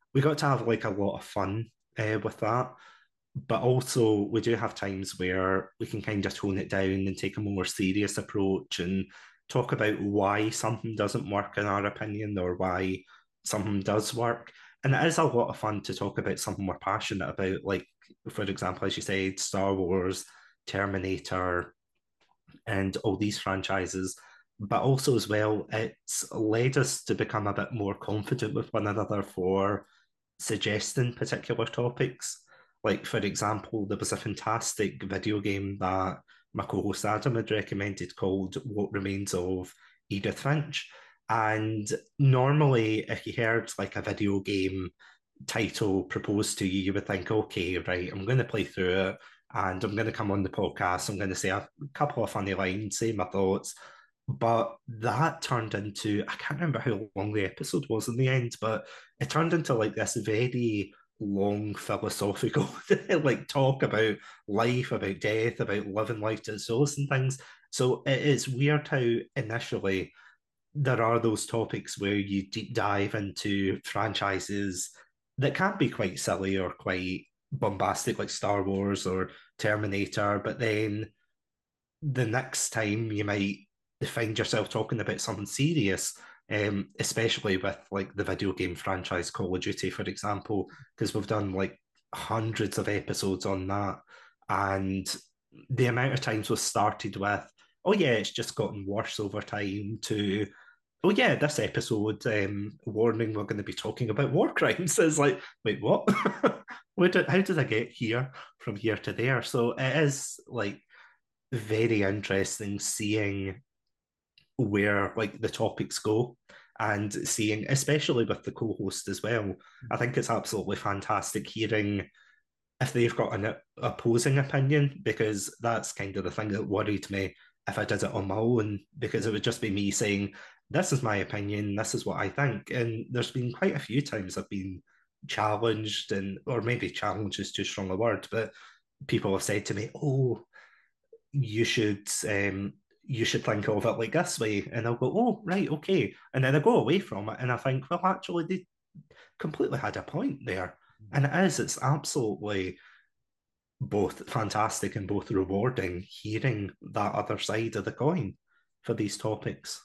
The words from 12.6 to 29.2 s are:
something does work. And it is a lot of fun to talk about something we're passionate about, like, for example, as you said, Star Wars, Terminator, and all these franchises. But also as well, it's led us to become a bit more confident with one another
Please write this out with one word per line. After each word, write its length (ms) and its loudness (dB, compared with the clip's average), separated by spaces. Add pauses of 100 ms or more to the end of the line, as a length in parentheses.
something 360 -2
does 340 0
work. 380 -2 (320)
And 100 6
it 100 4
is 140 2
a 60 8
lot 240 4
of 100 -6
fun 240 -2
to 120 -4
talk 240 -4
about 200 -2
something 280 -4
we're 120 -2
passionate 500 -2
about, 360 -2
like, 220 -2 (440)
for 140 -6
example, 420 -2
as 100 -2
you 60 -6
said, 380 0
Star 340 2
Wars, 500 0 (420)
Terminator, 1080 -2 (920)
and 320 0
all 180 0
these 220 0
franchises. 800 -2 (440)
But 220 0
also 340 4
as 120 0
well, 440 2
it's 600 -4
led 460 2
us 260 0
to 100 2
become 320 0
a 80 0
bit 180 -4
more 220 -2
confident 600 -2
with 180 -4
one 140 0
another 360 0